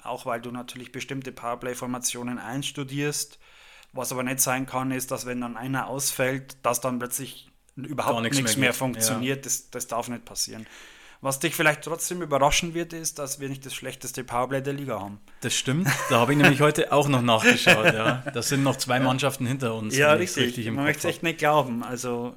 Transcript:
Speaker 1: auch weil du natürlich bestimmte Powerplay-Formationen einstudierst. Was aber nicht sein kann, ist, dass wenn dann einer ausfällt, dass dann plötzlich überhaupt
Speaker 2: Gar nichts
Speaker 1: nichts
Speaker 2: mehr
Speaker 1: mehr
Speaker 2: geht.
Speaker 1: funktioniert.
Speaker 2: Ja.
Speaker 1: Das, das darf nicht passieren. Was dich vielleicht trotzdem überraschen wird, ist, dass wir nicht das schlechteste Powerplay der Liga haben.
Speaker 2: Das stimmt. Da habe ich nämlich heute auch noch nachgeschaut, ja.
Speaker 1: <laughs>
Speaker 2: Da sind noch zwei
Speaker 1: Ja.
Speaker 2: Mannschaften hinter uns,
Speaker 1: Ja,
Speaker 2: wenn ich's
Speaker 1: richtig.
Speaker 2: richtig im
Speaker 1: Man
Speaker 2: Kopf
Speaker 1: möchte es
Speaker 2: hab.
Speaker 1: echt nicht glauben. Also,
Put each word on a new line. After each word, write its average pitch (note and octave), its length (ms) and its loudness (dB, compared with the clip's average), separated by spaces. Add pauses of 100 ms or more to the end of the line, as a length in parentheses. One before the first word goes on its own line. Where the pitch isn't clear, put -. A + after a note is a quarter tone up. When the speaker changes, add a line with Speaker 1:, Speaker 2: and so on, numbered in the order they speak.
Speaker 1:
auch B2 220 -8
weil A#2 160 -2
du A#2+ 100 -10
natürlich B2 400 -12
bestimmte C3 400 -8
Powerplay-Formationen B2 1080 -6
einstudierst. C#3 960 -6 (540)
Was B2 200 -6
aber B2+ 120 -2
nicht C3 160 -2
sein C3 260 2
kann, C3 240 -4
ist, C3 220 -4
dass A#2+ 160 -6
wenn B2 140 -6
dann A#2+ 140 -8
einer C3 320 -4
ausfällt, C3+ 760 -2
dass B2 180 2
dann B2+ 160 0
plötzlich B2 540 -8 (240)
überhaupt B2+ 400 -2
Speaker 2:
Gar A2+ 60 0
nichts A#2 160 2
Speaker 1:
nichts A#2 180 2
Speaker 2:
mehr C3+ 60 0
Speaker 1:
mehr B2+ 100 6
Speaker 2:
geht. - 80 -2
Speaker 1:
funktioniert. A#2+ 580 0
Speaker 2:
Ja. C3+ 60 -12
Speaker 1:
Das, - 260 -4
das B2 180 -8
darf A#2 220 -4
nicht A#2 160 -10
passieren. A2 400 -8 (560)
Was C3+ 180 -2
dich D#3+ 160 -2
vielleicht D3+ 280 4
trotzdem E3+ 400 -6
überraschen D3 500 2
wird, E3 180 -6
ist, E3 280 -6
dass C#3 200 -8
wir C#3 100 -6
nicht C3+ 160 -10
das C3 100 -10
schlechteste B2+ 480 -8
Powerplay B2+ 380 -2
der C#3 120 -4
Liga C3 260 -4
haben. G2+ 200 -10 (220)
Speaker 2:
Das A#2+ 140 -2
stimmt. E3+ 320 2 (220)
Da B2 100 6
habe A#2+ 140 6
ich D3 60 4
nämlich C#3+ 200 6
heute D3+ 320 4
auch C#3+ 160 6
noch C3+ 140 4
nachgeschaut, B2+ 720 6
ja. A#2 340 0
Speaker 1:
<laughs> C#3 60 -8
Speaker 2:
Da A#2 80 -2
sind C#3 220 0
noch C3 140 4
zwei B2+ 200 0
Speaker 1:
Ja. C3 60 2
Speaker 2:
Mannschaften C3 420 0
hinter B2 300 -2
uns, G#2+ 200 -4
Speaker 1:
Ja, D3 200 8
Speaker 2:
wenn F3 80 2
ich's F3+ 140 -4
Speaker 1:
richtig. C3 100 4
Speaker 2:
richtig A#2+ 200 -4
im A2+ 80 -2
Speaker 1:
Man C#3 100 0
Speaker 2:
Kopf D3+ 40 4
Speaker 1:
möchte D3 100 0
es - 60 -8
Speaker 2:
hab. E3+ 60 2
Speaker 1:
echt - 120 -6
nicht E3 140 -2
glauben. C3+ 460 4
Also, A#2+ 540 -6